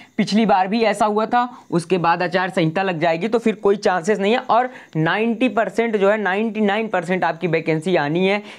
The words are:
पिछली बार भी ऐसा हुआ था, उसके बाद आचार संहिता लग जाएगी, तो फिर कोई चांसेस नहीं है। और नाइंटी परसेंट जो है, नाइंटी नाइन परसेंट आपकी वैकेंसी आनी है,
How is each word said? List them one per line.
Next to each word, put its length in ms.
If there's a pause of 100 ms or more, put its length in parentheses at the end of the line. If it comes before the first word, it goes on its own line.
(180)
पिछली 280
बार 220
भी 140
ऐसा 240
हुआ 200
था, 160 (300)
उसके 280
बाद 240
आचार 260
संहिता 340
लग 160
जाएगी, 280
तो 120
फिर 160
कोई 220
चांसेस 420
नहीं 140
है। 60
और 300 (280)
नाइंटी 520
परसेंट 480
जो 120
है, 80
नाइंटी 440
नाइन 260
परसेंट 360
आपकी 240
वैकेंसी 500
आनी 300
है, 140 (180)